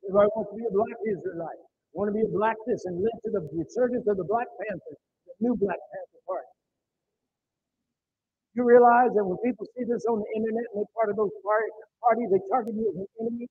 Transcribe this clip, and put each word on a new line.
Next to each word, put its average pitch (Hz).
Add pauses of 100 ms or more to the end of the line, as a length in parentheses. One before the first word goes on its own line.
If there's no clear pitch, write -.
Everybody 202
wants 220
to 202
be 233
a 202
black 226 (100)
Israelite, 165 (320)
want 208
to 202
be 220
a 175
black 220
this, 226
and 175
led 208
to 440
the 180 (120)
resurgence 233
of 202
the 175
Black 233 (120)
Panther, 185 (320)
the -
new 233
Black 185
Panther -
Party. 180 (2000)
You 247
realize 240
that 208
when 180
people 220
see 247
this 214
on 220
the 208
internet 220
and 208
they're -
part 220
of 208
those 208
par-, 214 (300)
parties, 233
they 190
target 226
you 220
as 156
an 196 (140)
enemy? 240